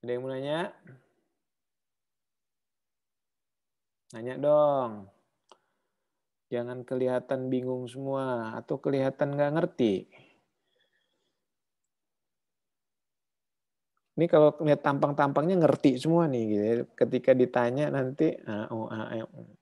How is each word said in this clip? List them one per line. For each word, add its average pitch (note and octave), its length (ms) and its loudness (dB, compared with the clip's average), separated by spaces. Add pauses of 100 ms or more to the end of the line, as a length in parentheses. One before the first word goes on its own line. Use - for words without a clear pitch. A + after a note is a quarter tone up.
Ada B2 80 -8
yang B2 160 -4
mau C3 40 -6
nanya? C#3 440 -6 (3500)
Nanya A#2+ 240 -10
dong. C#3+ 540 2 (1500)
Jangan B2 400 -8
kelihatan B2+ 640 -2
bingung B2+ 400 -4
semua C3 680 -6
atau C#3 200 -8
kelihatan C#3 560 -2
nggak C#3+ 200 0
ngerti. C#3+ 400 0 (4000)
Ini D#3+ 140 2
kalau D3+ 240 8 (100)
lihat D3 160 4
tampang-tampangnya D3 800 0
ngerti C#3+ 400 4
semua E3 240 2
nih, B2+ 240 0
gitu G#2 160 2
ya. A2+ 100 2 (220)
Ketika B2+ 400 0
ditanya B2+ 560 0
nanti, C3+ 400 0 (160)
ah, G#2+ 240 -6
oh, A2+ 160 -8
ah, A2+ 240 -10
eh, A2+ 140 -8
oh. A#2 360 -20